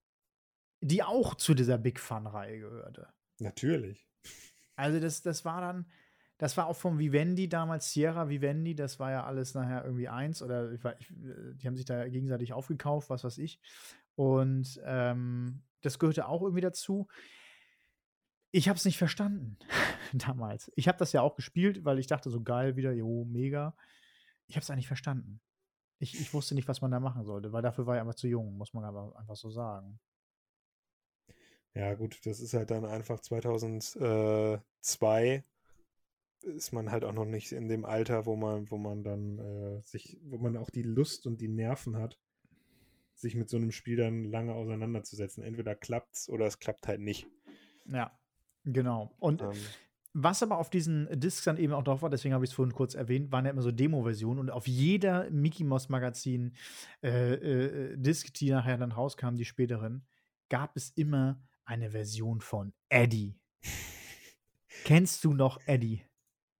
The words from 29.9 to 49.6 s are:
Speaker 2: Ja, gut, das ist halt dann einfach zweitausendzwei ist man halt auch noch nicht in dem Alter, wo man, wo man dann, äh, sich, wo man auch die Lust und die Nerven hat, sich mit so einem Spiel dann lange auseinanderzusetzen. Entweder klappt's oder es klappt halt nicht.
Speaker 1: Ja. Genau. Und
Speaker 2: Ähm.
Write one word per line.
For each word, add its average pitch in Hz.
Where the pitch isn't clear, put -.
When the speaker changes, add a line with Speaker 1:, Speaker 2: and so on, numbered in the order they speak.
Speaker 2:
Ja, 101
gut, 110
das 110
ist 120
halt 113
dann 110
einfach 110
zweitausendzwei 110
ist 151
man 110
halt 110
auch 104
noch 107
nicht 107
in 117
dem 110
Alter, 110
wo 110
man, 107
wo 107
man 104
dann, 104
äh, 101
sich, -
wo 139
man 117
auch 113
die 120
Lust 117
und 117
die 113
Nerven 113
hat, 113
sich 113
mit 113
so 120
einem 113
Spiel 120
dann 113
lange 113
auseinanderzusetzen. 110
Entweder 110
klappt's -
oder 110
es -
klappt -
halt 101
nicht. 104
Speaker 1:
Ja. 123
Genau. 120
Und 165
Speaker 2:
Ähm. 101